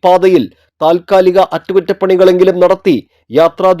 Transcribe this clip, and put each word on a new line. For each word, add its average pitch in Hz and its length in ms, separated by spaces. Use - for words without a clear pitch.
പാതയിൽ 180 400
താൽക്കാലിക 180 560
അറ്റകുറ്റപ്പണികളെങ്കിലും 185 1080
നടത്തി 185 320
യാത്രാ 165 320